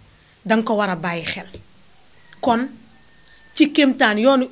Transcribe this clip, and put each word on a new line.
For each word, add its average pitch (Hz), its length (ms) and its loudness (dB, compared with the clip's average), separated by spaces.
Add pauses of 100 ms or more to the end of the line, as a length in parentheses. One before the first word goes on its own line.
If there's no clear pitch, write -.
(460)
danga 220 160 2
ko 226 160 -4
war 202 120 -2
a 185 60 -4
bàyyi 170 300 -8
xel. - 220 -12 (920)
Kon 247 280 0 (880)
ci 294 160 2
kéemtaan 254 460 2
yoonu, 254 340 2